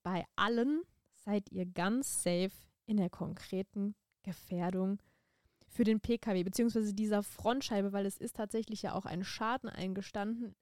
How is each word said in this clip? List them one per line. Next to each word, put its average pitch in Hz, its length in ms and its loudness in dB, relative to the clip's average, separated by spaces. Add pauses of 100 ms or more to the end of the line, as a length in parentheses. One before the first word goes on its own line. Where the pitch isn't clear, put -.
bei 175 220 0 (100)
allen 240 480 2 (320)
seid 202 380 -2
ihr 185 140 -2
ganz 190 580 0
safe 180 280 2 (340)
in 214 100 2
der 180 140 4
konkreten 196 840 -4 (300)
Gefährdung 185 760 -2 (680)
für - 160 2
den 220 160 6
P 233 180 2
K - 160 0
W 185 80 4
beziehungsweise 214 520 2
dieser 208 280 2
Frontscheibe, 202 680 0
weil 196 140 0
es 196 100 -2
ist - 200 -8
tatsächlich 220 460 -4
ja - 120 -2
auch - 120 -4
ein 175 160 -4
Schaden 226 460 -2
eingestanden, 202 920 -4